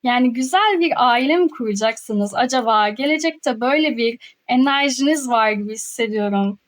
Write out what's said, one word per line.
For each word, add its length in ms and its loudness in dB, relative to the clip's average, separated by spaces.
Yani 300 2
güzel 480 0
bir 160 2
aile 400 2
mi 140 2
kuracaksınız 840 -4
acaba? 540 2
Gelecekte 720 -2
böyle 360 0
bir 400 -4
enerjiniz 800 0
var 220 2
gibi 220 -4
hissediyorum. 960 -2